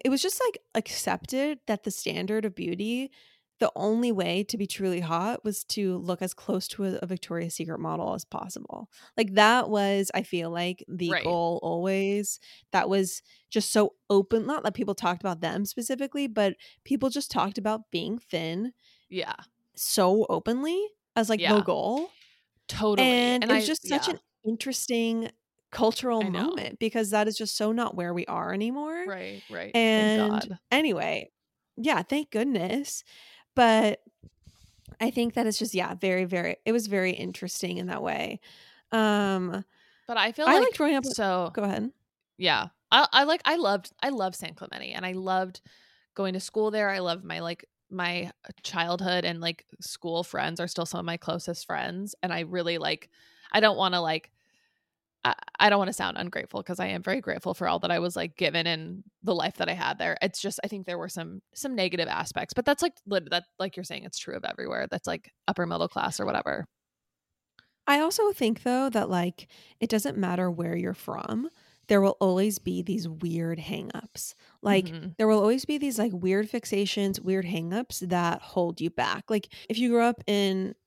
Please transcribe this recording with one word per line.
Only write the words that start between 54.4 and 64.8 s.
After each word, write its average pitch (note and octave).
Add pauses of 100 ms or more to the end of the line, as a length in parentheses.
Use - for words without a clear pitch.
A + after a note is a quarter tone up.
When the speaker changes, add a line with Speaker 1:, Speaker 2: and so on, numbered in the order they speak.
Speaker 2:
I, B2 (240)
I G#3
don't G3+
wanna F#3
sound -
ungrateful -
'cause F3+
I F#3
am F#3
very G3
grateful -
for F3+
all F3
that F3
I E3+
was, F3
like, E3+
given E3
and E3+ (200)
the F#3
life E3+
that E3+
I E3
had E3+
there. E3+
It's -
just, -
I -
think G3
there F3
were F#3+
some, F3 (140)
some C4+
negative F3+
aspects, -
but B3
that's, -
like, F4 (120)
lit-, F#3
that, F3 (140)
like F#3+
you're F#3
saying, -
it's -
true -
of -
everywhere -